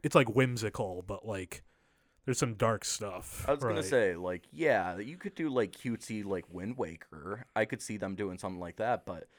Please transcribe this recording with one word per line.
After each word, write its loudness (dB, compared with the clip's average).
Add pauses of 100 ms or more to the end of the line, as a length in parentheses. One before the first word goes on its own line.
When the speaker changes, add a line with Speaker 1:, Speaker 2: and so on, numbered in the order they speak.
Speaker 1:
it's, 2
like, 8
whimsical, 0
but, -8
like, -8 (600)
there's 0
some 2
dark 2
stuff, -6
Speaker 2:
I 4
was 2
gonna 2
Speaker 1:
right? 0
Speaker 2:
say, 6
like, -4
yeah, 2
you -8
could -8
do, -2
like, 2
cutesy, -4
like, -2
Wind -6
Waker. -8 (100)
I 4
could -4
see -6
them -2
doing -4
something -6
like -8
that, 0
but -10 (120)